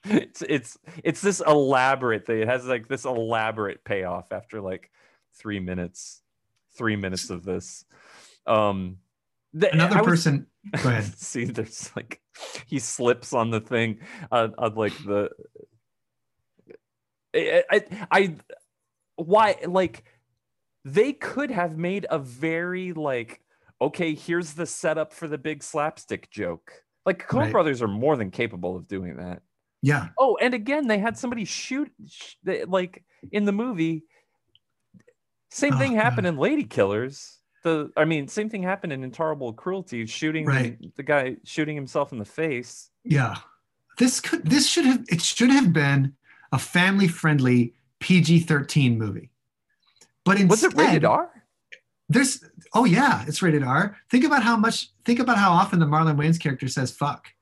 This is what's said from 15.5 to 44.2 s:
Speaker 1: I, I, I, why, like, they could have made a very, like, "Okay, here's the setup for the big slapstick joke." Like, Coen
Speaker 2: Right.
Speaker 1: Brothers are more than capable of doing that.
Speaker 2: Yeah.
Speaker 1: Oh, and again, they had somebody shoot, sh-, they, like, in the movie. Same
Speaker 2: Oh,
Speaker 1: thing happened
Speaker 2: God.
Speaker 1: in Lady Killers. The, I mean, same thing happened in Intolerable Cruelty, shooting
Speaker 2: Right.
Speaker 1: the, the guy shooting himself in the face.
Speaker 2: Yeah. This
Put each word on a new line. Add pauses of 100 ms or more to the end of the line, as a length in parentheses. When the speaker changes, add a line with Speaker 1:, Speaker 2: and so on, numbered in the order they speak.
Speaker 1:
I,
I,
I, (800)
why, (100)
like, (800)
they
could
have
made
a
very,
like, (400)
"Okay,
here's
the
setup
for
the
big
slapstick
joke." (320)
Like,
Coen
Speaker 2:
Right.
Speaker 1:
Brothers
are
more
than
capable
of
doing
that. (400)
Speaker 2:
Yeah. (100)
Speaker 1:
Oh,
and
again,
they
had
somebody
shoot, (160)
sh-,
they,
like, (280)
in
the
movie. (1500)
Same
Speaker 2:
Oh,
Speaker 1:
thing
happened
Speaker 2:
God.
Speaker 1:
in
Lady
Killers. (240)
The,
I
mean,
same
thing
happened
in
Intolerable
Cruelty,
shooting
Speaker 2:
Right.
Speaker 1:
the,
the
guy
shooting
himself
in
the
face. (140)
Speaker 2:
Yeah. (600)
This